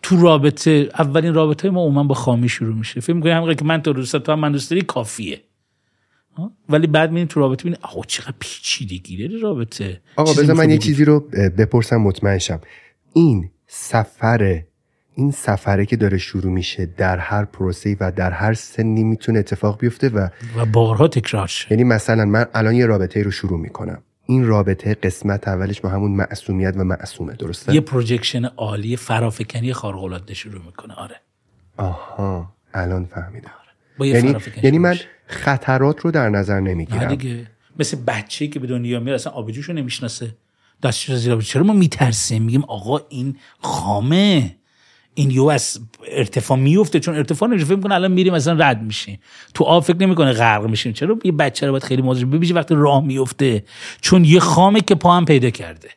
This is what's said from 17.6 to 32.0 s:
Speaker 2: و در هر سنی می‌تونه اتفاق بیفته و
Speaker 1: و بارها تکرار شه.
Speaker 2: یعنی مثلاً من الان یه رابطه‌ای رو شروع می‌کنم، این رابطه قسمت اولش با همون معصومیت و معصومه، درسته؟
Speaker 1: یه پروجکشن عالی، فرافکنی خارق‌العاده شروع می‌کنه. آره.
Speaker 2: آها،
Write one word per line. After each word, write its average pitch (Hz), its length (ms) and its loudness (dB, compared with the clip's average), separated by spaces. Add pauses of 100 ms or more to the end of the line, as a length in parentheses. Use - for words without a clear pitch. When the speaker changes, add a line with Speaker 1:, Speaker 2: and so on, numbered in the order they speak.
Speaker 2:
و 92 120 -2
در 92 200 -2
هر 98 220 -2
سنی 113 500 -2
می‌تونه 110 360 0
اتفاق 104 400 -2
بیفته 120 300 0
و 104 180 -2 (300)
Speaker 1:
و 117 80 0
بارها 113 420 4
تکرار 101 400 -2
شه. - 240 -10
Speaker 2:
یعنی 113 120 4
مثلاً 113 420 2
من 107 280 2
الان 113 220 2
یه 123 100 4
رابطه‌ای 104 380 0
رو 101 80 -2
شروع 92 280 -4
می‌کنم، 87 420 -10 (240)
این 127 200 2
رابطه 104 480 2
قسمت 101 540 -4
اولش 98 340 -4
با 95 80 -4
همون 101 220 -2
معصومیت 95 680 -2
و 95 60 -2
معصومه، 90 500 -6
درسته؟ - 400 -6
Speaker 1:
یه 151 80 6
پروجکشن 120 640 -4
عالی، 107 500 -6
فرافکنی 117 800 -4
خارق‌العاده 95 600 -10
شروع 98 320 -16
می‌کنه. - 280 -20
آره. - 220 -18 (640)
Speaker 2:
آها، 92 760 -8 (200)